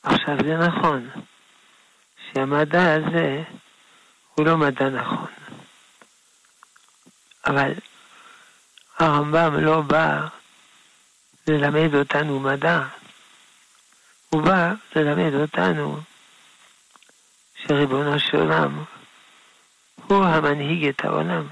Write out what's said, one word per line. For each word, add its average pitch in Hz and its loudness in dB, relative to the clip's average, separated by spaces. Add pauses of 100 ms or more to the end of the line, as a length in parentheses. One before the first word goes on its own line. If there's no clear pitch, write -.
עכשיו, - 0 (100)
זה 160 -2
נכון 156 0 (1200)
שהמדע 151 2
הזה 156 -2 (920)
הוא 156 0
לא 165 4
מדע 139 0
נכון, 120 -6 (2250)
אבל 139 0 (1300)
הרמב"ם 151 2 (100)
לא 156 4
בא 151 0 (1200)
ללמד 147 2
אותנו 143 0
מדע, 139 0 (1500)
הוא 156 0
בא 175 2 (220)
ללמד 151 2
אותנו 151 -2 (1600)
שריבונו 143 0
של 147 -2
עולם 151 0 (1200)
הוא 196 4
המנהיג 151 0
את - -2
העולם. 160 -4